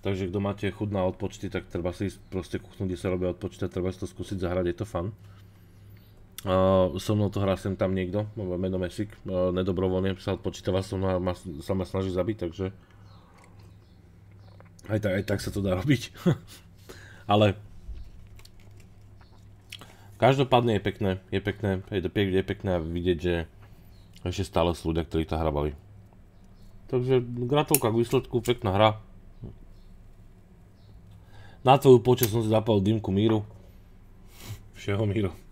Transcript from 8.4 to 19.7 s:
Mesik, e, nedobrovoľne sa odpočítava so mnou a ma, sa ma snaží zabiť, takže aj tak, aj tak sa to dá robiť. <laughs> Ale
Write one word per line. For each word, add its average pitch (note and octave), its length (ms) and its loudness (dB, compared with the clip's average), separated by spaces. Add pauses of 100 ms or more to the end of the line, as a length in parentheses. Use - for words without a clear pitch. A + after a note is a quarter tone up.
Mesik, F#2 320 -6 (160)
e, F#2 260 0
nedobrovoľne F#2 680 0
sa F#2+ 160 -2
odpočítava F#2+ 480 -2
so G2+ 100 -6
mnou F#2+ 140 0
a F#2 100 0
ma, F2+ 160 -2
sa F2 380 -8
ma F#2 80 -2
snaží F#2+ 320 -4
zabiť, F#2 220 -2 (100)
takže F#2 240 -4 (2250)
aj A2 140 0
tak, G2+ 160 0
aj G2 80 -2
tak G2+ 160 0
sa - 80 -6
to G2+ 100 -4
dá F#2+ 140 0
robiť. B2 400 0 (560)
<laughs> - 640 -8
Ale G#2 260 6 (2750)